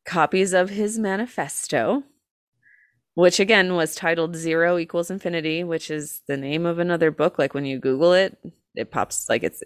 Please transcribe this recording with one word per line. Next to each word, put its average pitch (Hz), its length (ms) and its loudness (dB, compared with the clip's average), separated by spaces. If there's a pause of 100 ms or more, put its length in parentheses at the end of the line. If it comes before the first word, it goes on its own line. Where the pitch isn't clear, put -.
copies 180 480 0
of 185 180 2
his 208 260 -4
manifesto, 196 1040 -2 (1120)
which 175 260 4
again 190 360 4
was 160 180 0
titled 165 420 -2
Zero 165 440 2
Equals 170 320 -4
Infinity, 170 520 -4
which 165 280 -6
is 151 360 -8
the 139 100 -2
name 147 280 -2
of 170 140 -2
another 170 320 2
book. 160 260 0
Like, 143 160 0
when 139 120 -4
you 135 140 -4
Google 139 340 4
it, 185 240 2 (360)
it - 180 -8
pops, - 360 -4
like, 113 160 0
it's, - 220 -6